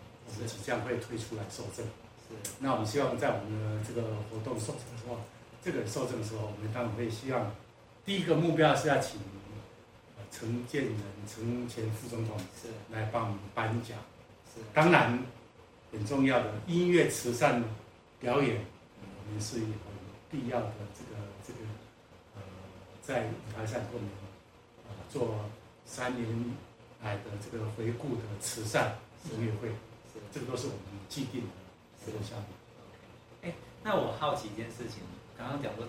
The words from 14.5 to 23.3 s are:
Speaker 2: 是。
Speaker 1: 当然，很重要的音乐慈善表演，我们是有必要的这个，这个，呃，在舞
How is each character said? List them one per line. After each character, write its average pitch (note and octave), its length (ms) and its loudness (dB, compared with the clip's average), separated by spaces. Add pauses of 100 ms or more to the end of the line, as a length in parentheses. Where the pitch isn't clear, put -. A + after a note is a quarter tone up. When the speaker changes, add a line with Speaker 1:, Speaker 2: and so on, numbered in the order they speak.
Speaker 2:
是。 A2+ 60 -12 (140)
Speaker 1:
当 D#3+ 160 10
然， B2 280 8 (720)
很 A2 140 -2
重 C3+ 220 4
要 B2+ 140 8
的 G#2+ 120 2 (140)
音 F3 240 6
乐 D#3+ 180 10
慈 - 240 0
善 A#2+ 300 6 (580)
表 C3 220 6
演， A2+ 180 4 (400)
我 G#2 320 -12
们 G#2+ 80 -2
是 A2+ 200 -2
有 A2 60 0 (640)
必 B2 180 -2
要 B2 120 2
的 A2 120 -2 (200)
这 - 160 -14
个， G#2+ 120 -8 (260)
这 A#2 80 -10
个， - 40 -12 (760)
呃， G2+ 60 -10 (580)
在 B2 240 2
舞 A2 80 -2 (240)